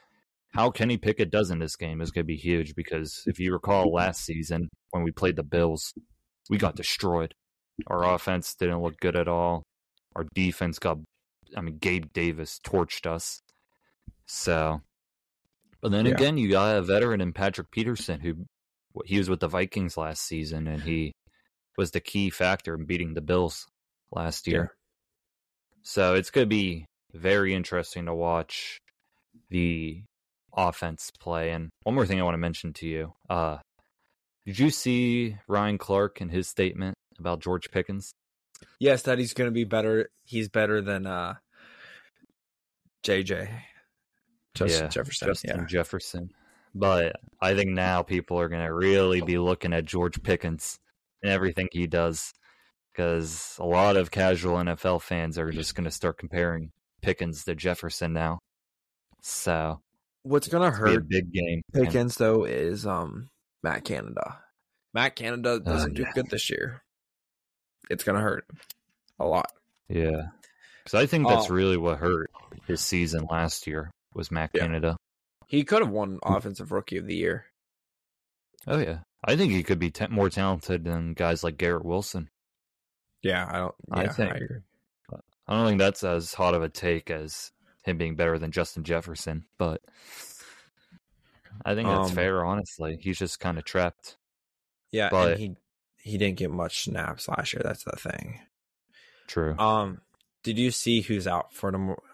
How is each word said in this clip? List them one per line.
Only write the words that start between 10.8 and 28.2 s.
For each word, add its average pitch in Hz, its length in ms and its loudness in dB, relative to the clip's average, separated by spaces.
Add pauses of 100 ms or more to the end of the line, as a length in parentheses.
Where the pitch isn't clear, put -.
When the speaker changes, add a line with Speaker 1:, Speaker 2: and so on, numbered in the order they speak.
Speaker 1:
I 95 60 -6
mean, 80 160 -8
Gabe 90 340 -2
Davis 82 540 -4
torched - 400 0
us. 82 340 -6 (840)
So, 78 560 0 (1000)
but 113 100 0
then 104 140 4
Speaker 2:
Yeah. 127 80 6
Speaker 1:
again, 139 240 4
you 110 120 2
got 101 260 6
a 101 60 4
veteran 101 400 4
in 90 100 0
Patrick 95 400 -2
Peterson, 110 480 -2
who, 82 260 -4 (600)
he 98 120 2
was 92 120 2
with 90 100 2
the 87 80 -2
Vikings 92 480 -2
last 80 280 -6
season, 78 440 -6
and 78 140 -4
he 80 320 -2 (640)
was 95 140 0
the 92 100 -2
key 98 300 0
factor 92 420 0
in 80 120 -6
beating 85 280 -2
the 78 80 -4
Bills 90 440 0 (460)
last 82 360 -4
year. 85 260 2
Speaker 2:
Yeah. - 1080 -20
Speaker 1:
So 92 320 2
it's 95 160 0
gonna 127 160 4
be 92 380 0 (280)
very 95 400 4
interesting 87 540 -2
to 82 60 -2
watch 82 680 -2 (680)